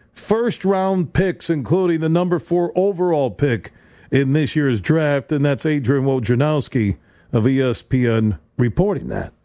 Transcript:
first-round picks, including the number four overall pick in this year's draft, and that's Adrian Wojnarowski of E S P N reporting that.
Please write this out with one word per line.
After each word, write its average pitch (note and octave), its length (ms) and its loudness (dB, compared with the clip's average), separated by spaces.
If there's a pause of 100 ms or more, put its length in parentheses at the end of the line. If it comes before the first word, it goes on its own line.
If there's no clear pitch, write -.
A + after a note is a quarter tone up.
(100)
first-round F#3+ 1040 0
picks, - 380 -2
including E3 500 0
the D#3+ 80 -2
number F3 300 0
four F3 360 -2
overall F3 560 0
pick A#2 400 -2 (400)
in C3+ 220 2
this D3+ 240 0
year's C3+ 240 0
draft, D3 500 0
and C#3+ 140 0
that's C#3+ 220 0
Adrian C#3 400 0
Wojnarowski B2+ 920 0 (360)
of A2+ 140 2
E C3+ 140 2
S B2+ 220 0
P B2+ 260 0
N A2 300 0 (180)
reporting D3 520 0
that. F#2 260 -8 (100)